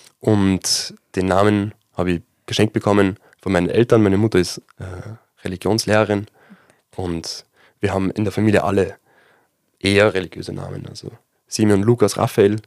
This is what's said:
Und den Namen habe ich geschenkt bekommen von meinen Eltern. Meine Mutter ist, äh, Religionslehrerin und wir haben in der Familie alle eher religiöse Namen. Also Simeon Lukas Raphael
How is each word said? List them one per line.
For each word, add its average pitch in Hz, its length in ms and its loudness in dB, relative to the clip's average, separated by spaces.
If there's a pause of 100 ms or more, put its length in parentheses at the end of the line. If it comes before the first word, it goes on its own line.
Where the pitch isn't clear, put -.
(200)
Und 98 720 0 (200)
den 95 120 -2
Namen 101 460 2 (220)
habe 90 180 -2
ich 85 100 -4 (240)
geschenkt 110 260 0
bekommen 101 460 0 (220)
von 95 120 -4
meinen 87 180 0
Eltern. 113 320 4
Meine 98 160 2
Mutter 107 200 0
ist, - 220 -4 (180)
äh, 95 360 -14 (300)
Religionslehrerin 101 840 -2 (680)
und 85 500 -8 (340)
wir 98 140 -2
haben 95 160 -2
in 110 140 -4
der 98 80 -4
Familie 104 320 2
alle 98 320 -2 (840)
eher 101 360 2
religiöse - 380 -8
Namen. 95 360 -12
Also 101 240 -16 (340)
Simeon 104 360 2
Lukas 113 340 2
Raphael 104 400 2 (100)